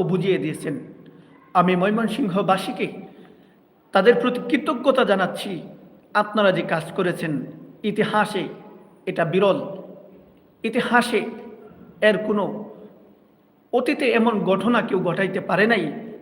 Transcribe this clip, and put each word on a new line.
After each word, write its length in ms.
বুঝিয়ে 360
দিয়েছেন। 360
আমি 220
ময়মনসিংহবাসীকে 1120
তাদের 280
প্রতি 280
কৃতজ্ঞতা 560
জানাচ্ছি। 460
আপনারা 380
যে 100
কাজ 220
করেছেন, 360
ইতিহাসে 600
এটা 180
বিরল, 340
ইতিহাসে 560
এর 160
কোনো, 180
অতীতে 400
এমন 220
ঘটনা 380
কেউ 180
ঘটাইতে 400
পারে 260
নাই। 180